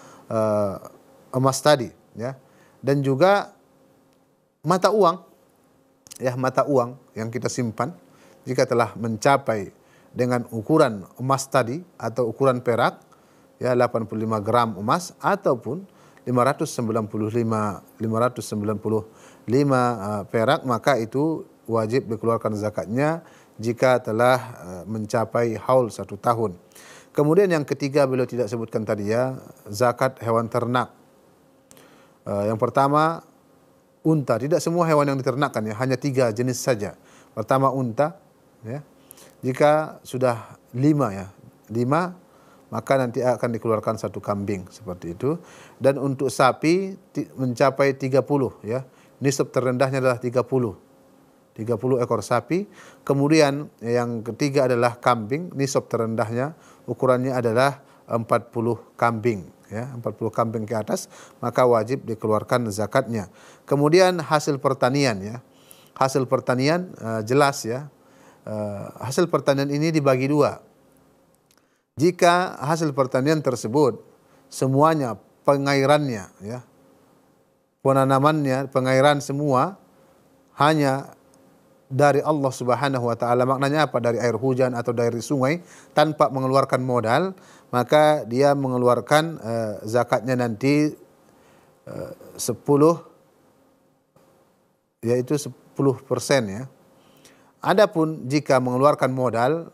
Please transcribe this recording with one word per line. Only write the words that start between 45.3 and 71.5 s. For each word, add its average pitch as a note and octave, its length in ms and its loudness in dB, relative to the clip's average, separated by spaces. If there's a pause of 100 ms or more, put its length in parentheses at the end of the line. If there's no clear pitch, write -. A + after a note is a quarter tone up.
Dan C3+ 240 2
untuk C3+ 320 -2
sapi F3 640 2 (160)
ti-, - 240 -6
mencapai C3+ 560 2
tiga C3+ 320 0
puluh, C3+ 400 -2
ya. B2 240 -8 (320)
Nisab C3+ 320 -2
terendahnya B2+ 480 0
adalah B2+ 160 2
tiga B2 240 -2
puluh. A#2+ 400 -2 (720)
Tiga A2+ 240 -4
puluh B2+ 240 0
ekor A2+ 240 0
sapi. D#3 400 -2 (400)
Kemudian C#3+ 640 2 (160)
yang A#2+ 400 -2
ketiga C3+ 400 0
adalah A#2+ 320 0
kambing. B2+ 560 -2
Nisab C3+ 400 -4
terendahnya A#2 640 -4 (320)
ukurannya B2+ 480 0
adalah B2 480 0 (200)
empat A#2 480 -2
puluh A#2 240 -2 (240)
kambing, A2+ 480 -2 (240)
ya, A#2 240 -8
empat A2+ 240 -8
puluh A2+ 80 -4
kambing A2+ 400 -4
ke A2+ 80 -4
atas, A2 320 -6 (320)
maka A#2+ 240 0
wajib A#2 400 2
dikeluarkan A2 640 -2
zakatnya. G#2+ 640 -4 (320)
Kemudian E3 560 4
hasil D3 400 -2
pertanian, C3+ 640 0
ya. A#2 160 -10 (560)
Hasil C3 320 2
pertanian, C3+ 720 0
eh, A2 240 -6
jelas, C#3 400 2
ya. B2+ 240 -6 (560)
Eh, G#2 420 -8 (140)
hasil E3 320 -2
pertanian C#3 400 0
ini D3+ 160 0
dibagi C#3 400 2
dua. C#3 320 2 (1400)